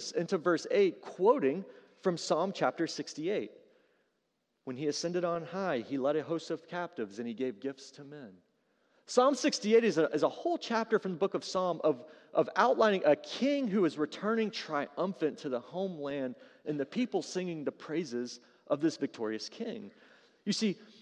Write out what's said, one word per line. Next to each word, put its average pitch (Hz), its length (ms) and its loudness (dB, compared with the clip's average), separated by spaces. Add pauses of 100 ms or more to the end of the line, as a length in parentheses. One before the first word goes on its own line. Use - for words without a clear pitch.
(160)
into 175 220 2
verse 165 320 2
eight 196 320 4
quoting 190 640 2 (360)
from 175 160 2
Psalm 180 360 0
chapter 156 340 0
sixty-eight. 156 640 -6 (1120)
"When 127 140 -10
he 151 100 -4
ascended 170 380 -2
on 170 200 -2
high, 175 360 -2
he 120 180 -4
led 139 160 2
a 151 80 0
host 160 300 -6
of - 160 -8
captives 131 500 -6
and 117 80 -6
he 117 80 -6
gave 127 240 -4
gifts 135 320 -10
to 143 140 -18
men." 139 260 -16 (760)
Psalm 262 280 6
sixty-eight 226 480 4
is 180 160 4
a, 156 120 6
is 151 120 0
a 156 60 6
whole 339 300 -2
chapter 226 420 0
from 190 100 -4
the 170 80 -4
book 190 160 0
of - 100 -4
Psalm 180 380 -2
of, 143 220 2 (280)
of - 220 4
outlining 214 500 4
a 147 120 8
king 277 500 0
who 190 180 2
is 147 140 0
returning 214 500 0
triumphant 156 880 -2
to 151 100 -8
the 123 100 -2
homeland 143 800 -6 (300)
and 151 120 -2
the 139 80 -2
people 214 340 -2
singing 170 440 -4
the - 80 -4
praises 123 640 -6 (300)
of 143 120 0
this 156 160 2
victorious 110 520 -6
king. 131 420 -10 (540)
You 208 80 0
see, 202 260 0 (240)